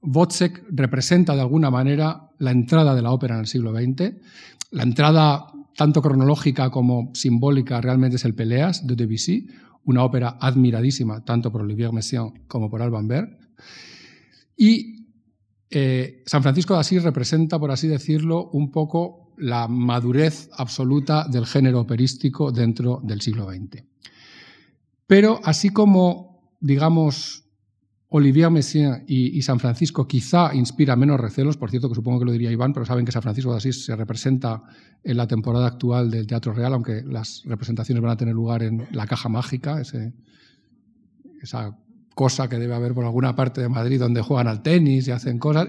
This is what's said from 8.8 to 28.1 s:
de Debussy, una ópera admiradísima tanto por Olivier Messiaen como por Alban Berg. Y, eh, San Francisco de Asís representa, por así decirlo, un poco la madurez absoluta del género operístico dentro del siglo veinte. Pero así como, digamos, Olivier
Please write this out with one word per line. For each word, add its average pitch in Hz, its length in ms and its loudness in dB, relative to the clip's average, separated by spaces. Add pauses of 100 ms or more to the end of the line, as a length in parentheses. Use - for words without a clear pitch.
de 123 100 -2
Debussy, 117 520 -2 (360)
una 127 200 2
ópera 123 360 -2
admiradísima 123 840 0
tanto 120 260 -2
por 107 100 -6
Olivier 107 300 -4
Messiaen 113 560 -6
como 110 220 -6
por 110 120 -6
Alban 113 260 -4
Berg. 151 300 -4 (1200)
Y, - 500 4 (640)
eh, 131 560 -2
San 143 180 2
Francisco 165 320 2
de 165 40 2
Asís 175 240 0
representa, 160 560 0
por 147 120 -2
así 143 180 -2
decirlo, 156 640 -2
un 139 200 -2
poco 165 680 -4
la 120 300 -2
madurez 123 880 0
absoluta 139 720 -2
del 123 160 0
género 127 360 2
operístico 127 720 -2
dentro 120 500 -2
del 107 160 -6
siglo 107 280 -4
veinte. 95 380 -14 (1200)
Pero 208 360 6
así 175 280 2
como, 190 880 2
digamos, 151 840 0 (640)
Olivier 147 420 4